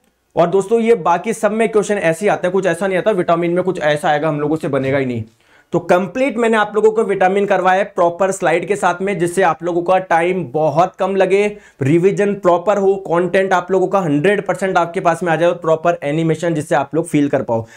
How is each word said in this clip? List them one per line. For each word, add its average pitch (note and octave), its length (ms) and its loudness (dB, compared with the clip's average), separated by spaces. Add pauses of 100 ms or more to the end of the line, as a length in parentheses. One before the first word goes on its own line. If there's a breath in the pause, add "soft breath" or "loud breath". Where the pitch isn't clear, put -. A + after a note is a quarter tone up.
(360)
और E3 120 4
दोस्तों G3 320 0
ये A3+ 180 4
बाकी F3 360 -2
सब G#3 180 -2
में A3 180 0
क्वेश्चन G#3 280 0
ऐसे E3 280 0
ही G3+ 40 2
आता F3+ 180 0
है, F3 40 -2
कुछ F#3 160 0
ऐसा E3+ 200 0
नहीं F#3 100 0
आता F#3+ 160 0
विटामिन F3 380 0
में F3+ 120 0
कुछ F3+ 180 -2
ऐसा D3+ 280 0
आएगा D3+ 200 0
हम D3 100 -2
लोगों D3 160 0
से D#3+ 140 -6
बनेगा C3+ 280 0
ही C3+ 80 0
नहीं। A#2+ 180 -4 (500 soft breath)
तो E3+ 80 0
कंप्लीट G3 560 0
मैंने A3+ 200 2
आप G#3 180 -2
लोगों G#3+ 160 4
को - 120 0
विटामिन F#3+ 420 0
करवाया F#3 340 2
है G3+ 60 0
प्रॉपर F#3 460 0
स्लाइड F3 360 -2
के G3+ 80 -2
साथ F#3 260 -2
में, F#3+ 180 -4
जिससे F3 240 0
आप E3 200 0
लोगों E3+ 200 -2
का F#3 180 2
टाइम F3+ 500 0
बहुत D#3 440 0
कम F#3+ 200 -4
लगे, F#3+ 300 2 (380 loud breath)
रिवीजन F3+ 520 2
प्रॉपर F3+ 420 0
हो, G3 160 2 (140)
कंटेंट F3+ 460 0
आप F3+ 180 -2
लोगों F#3 160 2
का G3 120 0
हंड्रेड F#3 480 0
परसेंट F#3 300 -2
आपके E3+ 220 0
पास E3 240 0
में E3+ 80 0
आ D#3+ 40 2
जाए, E3+ 200 2
प्रॉपर E3 480 0
एनिमेशन D#3+ 500 -2
जिससे D3+ 220 -2
आप C#3+ 200 -2
लोग E3 120 -2
फील C#3+ 220 2
कर C#3 140 0
पाओ। A2+ 220 -4 (120)